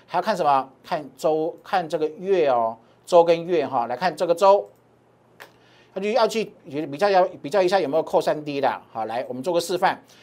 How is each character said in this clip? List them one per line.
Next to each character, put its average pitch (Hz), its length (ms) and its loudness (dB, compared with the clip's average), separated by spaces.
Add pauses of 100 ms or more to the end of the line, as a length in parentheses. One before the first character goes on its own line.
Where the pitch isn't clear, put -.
还 165 120 -4
要 180 40 -2
看 214 120 -2
什 175 100 -2
么？ 135 260 2 (120)
看 156 220 -6 (120)
周， 160 460 -2
看 180 240 -2
这 160 120 -6
个 156 80 -2 (120)
月 180 300 0
哦， 117 280 0 (280)
周 170 200 6
跟 170 200 2
月 165 220 -2
哈， 120 200 -2
来 120 100 -6
看 175 180 -2
这 180 120 -4
个 170 80 -2
周， 196 320 4 (1300)
他 196 60 -8
就 202 100 -2
要 220 160 2
去 220 240 -4 (140)
比 143 320 -8
较， 202 140 0
要 185 140 6 (180)
比 143 80 -8
较 202 100 0
一 185 80 4
下 196 100 2
有 156 100 0
没 143 80 -2
有 160 60 2
扣 160 180 0
三 151 240 -2
D 143 160 -6
的。 113 200 0 (100)
好， 110 140 -8
来， 117 240 -6
我 127 60 -10
们 127 80 -10
做 180 100 -4
个 170 80 2
示 175 160 -4
范， 170 260 0 (200)